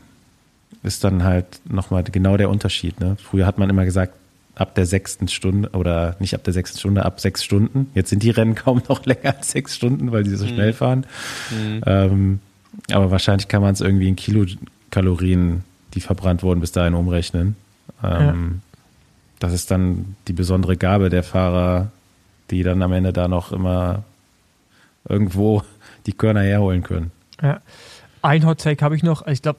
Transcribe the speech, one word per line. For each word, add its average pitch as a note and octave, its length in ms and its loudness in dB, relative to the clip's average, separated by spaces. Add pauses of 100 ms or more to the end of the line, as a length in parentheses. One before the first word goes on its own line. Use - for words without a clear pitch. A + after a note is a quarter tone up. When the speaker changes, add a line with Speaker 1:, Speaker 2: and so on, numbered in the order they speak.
(840)
Speaker 1:
ist - 220 -6
dann F#2+ 200 2
halt F2+ 400 0
nochmal F#2+ 400 -2
genau G2 320 2
der G2 140 2
Unterschied, G2 500 -4
ne? F#2 220 -2
Früher F#2 240 0
hat G2+ 120 0
man G2 120 4
immer F#2+ 140 4
gesagt, F#2 300 0 (400)
ab - 200 -4
der F#2 100 4
sechsten F#2+ 440 -2
Stunde, G2 420 -2
oder F2 480 0
nicht F#2+ 160 -4
ab - 100 -8
der F#2 80 -2
sechsten F2+ 260 -4
Stunde, G2 280 0
ab - 140 -4
sechs - 220 -2
Stunden. B2+ 520 0
Jetzt F#2+ 160 0
sind G2+ 120 0
die A#2 80 4
Rennen A2+ 240 2
<laughs> - 20 -4
kaum B2+ 320 0
noch - 180 -2
länger C3 300 0
als - 160 -8
sechs - 240 -6
Stunden, B2+ 360 -2
weil G#2+ 120 0
die G2+ 120 -2
so G2+ 80 -4
Speaker 2:
Mhm. G2+ 60 -2
Speaker 1:
schnell A2 240 2
fahren. B2+ 320 0 (440)
Speaker 2:
Mhm. A2 360 -4
Speaker 1:
Ähm, G2 540 2 (500)
aber G2 200 4
wahrscheinlich G2 380 0
kann G2+ 140 2
man's G2 180 2
irgendwie F#2+ 280 2
in F#2+ 80 0
Kilokalorien, F#2 1500 0 (300)
die F#2 60 -4
verbrannt F2+ 420 0
wurden, F2+ 180 2
bis E2+ 120 -6
dahin F2 220 2
umrechnen. F2 600 0 (460)
Ähm, F2 180 0
Speaker 3:
Ja. C#3+ 140 4 (1040)
Speaker 1:
das F2 140 -2
ist - 180 -4
dann F#2 460 0 (120)
die F#2+ 40 -4
besondere F#2 440 0
Gabe F#2+ 340 2
der F2+ 120 2
Fahrer, F2+ 680 0 (600)
die F#2 120 -2
dann F#2 200 2
am F2+ 100 0
Ende F#2 200 2
da F2+ 160 0
noch F2 240 -2
immer F#2 500 -2 (1040)
irgendwo G2+ 540 2 (440)
die G#2 60 -6
Körner G#2+ 300 2
herholen G2 400 2
können. F2 280 -6 (300)
Speaker 3:
Ja. C#3+ 200 0 (600)
Ein D#3 260 4
Hot D#3+ 140 2
Take D3 240 0
habe D3+ 120 0
ich D3+ 60 0
noch. E3 240 0
Ich C#3+ 160 -4
glaub, D3+ 160 -4